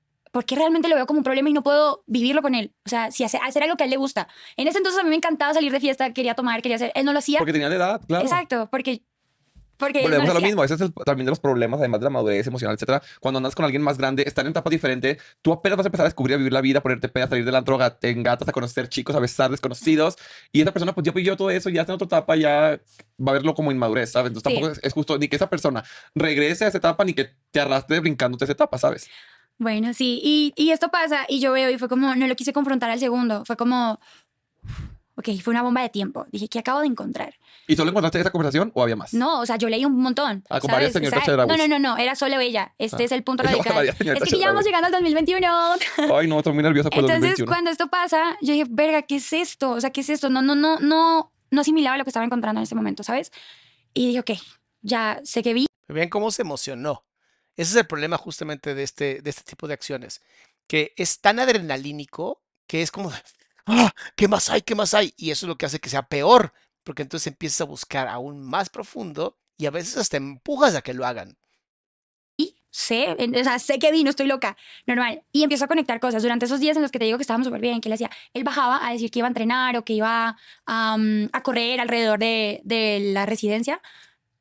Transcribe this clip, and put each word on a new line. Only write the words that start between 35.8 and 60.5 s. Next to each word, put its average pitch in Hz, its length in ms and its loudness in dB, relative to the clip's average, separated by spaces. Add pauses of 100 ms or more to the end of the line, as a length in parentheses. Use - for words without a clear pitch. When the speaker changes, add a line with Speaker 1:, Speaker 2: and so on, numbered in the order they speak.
Speaker 1:
de 247 80 -2
tiempo. - 420 -6
Dije, 208 180 -8
"¿Qué - 100 -8
acabo 254 220 -2
de 302 80 2
encontrar?". 220 460 -6 (320)
Speaker 2:
¿Y 156 80 2
solo 156 160 2
encontraste 175 300 2
esa 180 100 0
conversación 160 440 0
o 127 80 2
había 117 140 2
más? - 180 -8
Speaker 1:
No, 262 260 0
o 240 60 -4
sea, 240 100 0
yo 226 140 -2
leí 226 140 0
un 277 160 2
montón, 254 500 0
Speaker 2:
Ah, 135 100 -2
con 139 100 0
varias 139 220 4
Speaker 1:
¿sabes? - 0 -
Speaker 2:
señoritas 147 320 0
Speaker 1:
¿Sabes? - 20 0
Speaker 2:
Cheddar 143 220 4
Speaker 1:
No, 320 80 4
no, 320 60 2
Speaker 2:
Woods. 302 80 2
Speaker 1:
no, 294 80 2
no, 269 180 0
era 247 180 -2
solo 269 240 -2
ella. 233 400 -2
Este 226 240 -4
Speaker 2:
Ah. 240 40 2
Speaker 1:
es 240 60 -6
el 254 120 -2
punto 262 180 -2
Speaker 2:
<laughs> - 20 0
Ella, 269 80 2
Speaker 1:
radical. - 220 2
Speaker 2:
varias - 220 2
señoritas - 300 0
Speaker 1:
Es - 40 -2
que - 60 4
ya 370 60 0
Speaker 2:
Cheddar 381 120 4
Speaker 1:
vamos 392 60 2
Speaker 2:
Woods. 392 60 0
Speaker 1:
llegando 349 200 2
al 359 60 0
dos 359 100 2
mil 320 120 2
veintiuno. 349 340 2 (300)
<laughs> 294 420 0
Speaker 2:
Ay, 165 80 2
no, 156 80 2
otro 151 160 2
mil 147 100 2
nerviosa 147 280 4
por - 80 2
el 139 60 6
Speaker 1:
Entonces, 131 100 4
Speaker 2:
dos 127 80 2
mil - 60 4
veintiuno. 370 240 0
Speaker 1:
cuando 339 180 0
esto 339 180 -2
pasa, 339 540 0
yo 294 100 2
dije, 294 160 2
"Verga, 294 340 2
¿qué 285 140 -2
es 269 160 -4
esto? 320 380 -2
O 240 100 -2
sea, 269 100 -2
¿qué 277 120 -4
es 269 80 -4
esto?". 294 180 0
No, 262 140 2
no, 277 120 4
no, 311 260 2
no, 320 520 4 (180)
no 277 120 4
asimilaba 285 340 2
lo 277 80 -4
que 262 60 -6
estaba 233 160 -2
encontrando 220 340 -2
en 220 40 -2
ese 220 100 -8
momento, 214 280 -4
¿sabes? 247 300 -4 (640)
Y 247 140 2
dije, 247 120 0
"Ok, 240 100 -4 (520)
ya 220 420 -2
sé 240 180 -4
que 233 120 0
vi". 254 120 2 (220)
Speaker 3:
Vean 160 220 -2
cómo 208 200 -2
se 226 120 -4
emocionó. 139 640 -8 (500)
Ese 165 140 -2
es 208 60 -2
el 220 100 4
problema 156 320 -4
justamente 151 560 -10
de 139 80 -6
este, 139 400 -6
de 147 80 -8
este - 140 -14
tipo - 220 -16
de 151 60 -10
acciones, 131 480 -12 (460)